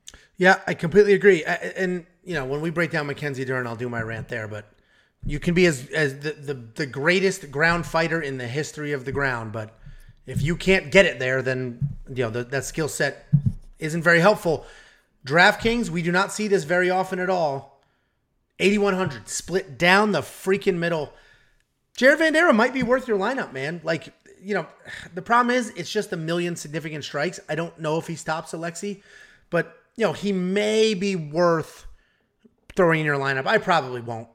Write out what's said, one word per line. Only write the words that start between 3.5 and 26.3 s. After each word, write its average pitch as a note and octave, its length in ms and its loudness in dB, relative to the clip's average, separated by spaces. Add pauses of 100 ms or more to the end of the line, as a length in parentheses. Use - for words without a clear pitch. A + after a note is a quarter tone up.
I'll A#2 100 -8
do B2 120 -6
my A#2 140 -4
rant A#2 260 -8
there, A2+ 180 -8
but G#2 200 -12 (580)
you D3 160 -4
can E3+ 140 0
be F3+ 100 6
as, C#3+ 240 2
as C#3+ 300 -2
the, D3 140 -6
the, C#3+ 220 -10 (200)
the D#3 120 -6
greatest E3+ 640 0
ground E3 360 0
fighter E3 340 0
in C#3 160 -6
the B2 120 -8
history D3 440 -6
of C3 140 -6
the C3+ 60 -6
ground, B2 400 -2
but G#2+ 260 -10 (480)
if C3 160 -4
you E3 140 0
can't F#3 340 0
get F#3 160 8
it C3 140 -2
there, C3 200 0
then, B2+ 380 -4 (300)
you B2+ 160 -2
know, A2 60 -2
the, A#2+ 120 -4
that B2+ 220 -6
skill D#3 240 -4
set - 380 -4 (520)
isn't D#3+ 240 -4
very E3+ 160 6
helpful. E3+ 480 4 (580)
DraftKings, G#3 640 4
we E3 140 -2
do E3+ 80 0
not F#3 220 2
see G#3+ 160 -4
this F#3 160 2
very F3+ 260 2
often F#3 300 0
at F#3 100 -2
all. D#3 500 -2 (800)
Eighty-one G3+ 360 4
hundred, F3+ 340 -4
split D#3+ 500 -6
down G3 320 4
the D3+ 120 0
freaking F#3+ 560 -2
middle. E3 340 -4 (840)
Jared C#4+ 220 6
Vanderaa D#4+ 380 4
might A#3+ 180 2
be C4 80 -2
worth B3+ 240 0
your G#3+ 120 0
lineup, G#3+ 340 -4
man. D3+ 320 -8
Like, D#3+ 280 -4 (300)
you G3 120 -4
know, E3+ 120 -4 (480)
the F3 80 -10
problem A#3+ 320 4
is B3 220 -2
it's E3+ 160 -8
just G#3 200 -2
a F#3 40 -4
million E3+ 400 -2